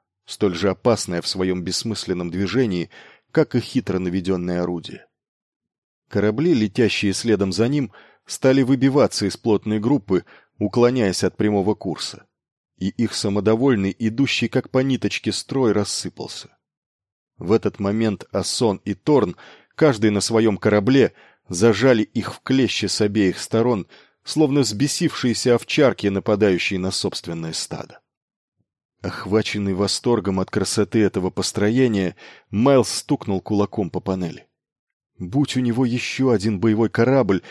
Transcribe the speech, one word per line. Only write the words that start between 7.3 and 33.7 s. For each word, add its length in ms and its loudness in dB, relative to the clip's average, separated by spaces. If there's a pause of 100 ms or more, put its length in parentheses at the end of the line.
за 140 0
ним, 240 -2 (360)
стали 360 2
выбиваться 640 2
из 100 -4
плотной 440 0
группы, 440 0 (340)
уклоняясь 640 2
от 120 -2
прямого 380 0
курса. 520 -8 (520)
И 100 -4
их 260 -2
самодовольный, 840 0
идущий 500 0
как 220 -4
по 100 0
ниточке 520 -2
строй, 400 0
рассыпался. 840 -6 (800)
В 140 -4
этот 260 0
момент 540 -2
Асон 520 -2
и 100 -4
Торн, 420 0 (380)
каждый 360 2
на 100 2
своем 360 2
корабле, 560 4 (360)
зажали 540 4
их 320 -6
в 60 -20
клещи 460 0
с 140 -4
обеих 380 2
сторон, 480 0 (380)
словно 360 2
взбесившиеся 920 0
овчарки, 520 0
нападающие 720 0
на 120 -4
собственное 640 -6
стадо. 480 -10 (1000)
Охваченный 720 -2
восторгом 640 0
от 100 -4
красоты 500 0
этого 300 0
построения, 840 0 (340)
Майлз 380 4
стукнул 520 -4
кулаком 500 -2